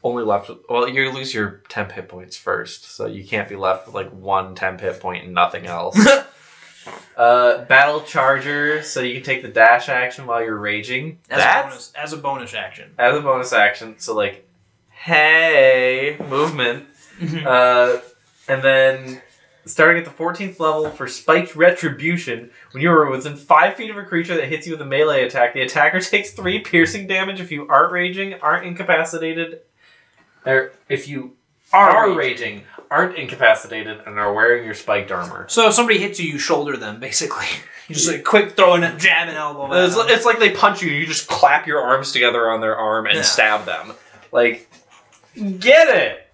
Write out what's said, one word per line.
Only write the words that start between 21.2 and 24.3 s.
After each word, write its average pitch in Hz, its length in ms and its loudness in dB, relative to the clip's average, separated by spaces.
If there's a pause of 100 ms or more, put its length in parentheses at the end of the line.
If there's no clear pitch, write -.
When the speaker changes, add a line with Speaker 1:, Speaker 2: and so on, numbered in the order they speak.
Speaker 1:
retribution, 151 960 -2 (200)
when 131 100 -10
you 170 100 2
are 151 180 4
within 135 260 -6
five 170 400 2
feet 220 140 -12
of 202 80 -12
a 196 60 -14
creature 175 320 -4